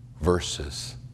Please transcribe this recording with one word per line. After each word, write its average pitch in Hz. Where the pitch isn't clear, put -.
verses -